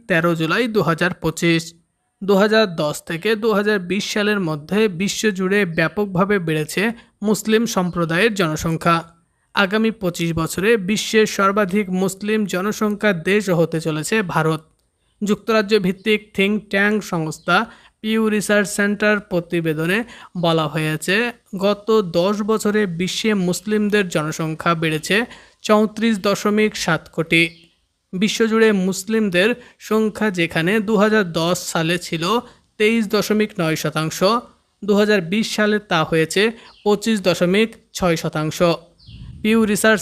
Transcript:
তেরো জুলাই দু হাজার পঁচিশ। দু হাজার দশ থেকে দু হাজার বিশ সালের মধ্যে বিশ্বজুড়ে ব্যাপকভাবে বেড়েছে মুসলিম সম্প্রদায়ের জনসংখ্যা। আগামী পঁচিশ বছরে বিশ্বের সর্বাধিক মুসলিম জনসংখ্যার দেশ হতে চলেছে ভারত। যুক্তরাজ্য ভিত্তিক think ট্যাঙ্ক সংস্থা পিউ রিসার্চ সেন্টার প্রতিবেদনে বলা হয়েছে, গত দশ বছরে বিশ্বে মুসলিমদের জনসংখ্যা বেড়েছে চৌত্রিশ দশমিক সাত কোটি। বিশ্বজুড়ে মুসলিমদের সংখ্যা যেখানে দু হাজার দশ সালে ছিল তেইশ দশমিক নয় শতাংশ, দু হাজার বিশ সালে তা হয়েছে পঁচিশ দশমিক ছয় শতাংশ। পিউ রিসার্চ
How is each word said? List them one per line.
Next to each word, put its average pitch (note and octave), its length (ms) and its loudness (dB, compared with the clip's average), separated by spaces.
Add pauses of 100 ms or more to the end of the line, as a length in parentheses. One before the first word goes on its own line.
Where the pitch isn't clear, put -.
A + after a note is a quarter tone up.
তেরো E3+ 280 2
জুলাই E3 340 -2
দু G#3+ 140 0
হাজার E3+ 380 0
পঁচিশ। E3 420 0 (600)
দু G3 140 2
হাজার G#3+ 300 4 (100)
দশ D3+ 200 -2 (100)
থেকে F3 300 -4
দু A3 160 -2
হাজার G#3 260 0 (100)
বিশ F#3+ 220 -4
সালের G#3 300 0
মধ্যে D#3 400 -2 (160)
বিশ্বজুড়ে F#3+ 640 -2 (140)
ব্যাপকভাবে F#3+ 640 0
বেড়েছে D#3+ 440 -2 (400)
মুসলিম G#3+ 440 0
সম্প্রদায়ের F3+ 680 0
জনসংখ্যা। E3 640 0 (580)
আগামী G#3+ 360 2 (100)
পঁচিশ E3+ 340 -2
বছরে E3 360 -2 (160)
বিশ্বের G#3+ 420 0
সর্বাধিক G3+ 640 0
মুসলিম F#3+ 540 -2
জনসংখ্যার G#3 760 -2
দেশ G3 280 0
হতে E3 300 0
চলেছে D#3 420 -2
ভারত। D#3+ 380 0 (640)
যুক্তরাজ্য G#3+ 560 0
ভিত্তিক G3+ 420 0 (120)
think G3+ 240 0 (140)
ট্যাঙ্ক G#3 340 2
সংস্থা E3 520 -2 (420)
পিউ A3 300 0
রিসার্চ G#3 420 2
সেন্টার G#3 440 0 (140)
প্রতিবেদনে E3 680 -2 (380)
বলা E3 320 2
হয়েছে, D#3 480 -2 (480)
গত G3+ 240 0 (240)
দশ F3+ 220 2 (160)
বছরে G#3+ 320 0 (140)
বিশ্বে F#3 360 -2 (140)
মুসলিমদের G#3 640 0
জনসংখ্যা D#3 680 -2
বেড়েছে D#3+ 420 -2 (480)
চৌত্রিশ G#3+ 500 2 (120)
দশমিক G#3 500 0
সাত D#3+ 260 -2 (100)
কোটি। E3 300 2 (720)
বিশ্বজুড়ে A3 560 2 (180)
মুসলিমদের G3 640 0 (400)
সংখ্যা G#3+ 420 0
যেখানে E3+ 500 0
দু G#3+ 160 0
হাজার G#3+ 360 4
দশ E3+ 240 0 (160)
সালে E3+ 260 0
ছিল E3 260 -6 (520)
তেইশ A3 260 2 (120)
দশমিক G#3+ 440 0
নয় D#3+ 240 0
শতাংশ, D#3 360 -4 (640)
দু G3+ 120 0
হাজার G#3 260 4 (100)
বিশ G#3+ 240 0
সালে G#3+ 220 2 (120)
তা E3+ 160 2
হয়েছে D#3+ 380 2 (400)
পঁচিশ G#3 400 2
দশমিক F#3+ 460 2 (260)
ছয় F3 220 0
শতাংশ। D#3 420 -4 (800)
পিউ A3 260 2
রিসার্চ G#3 380 2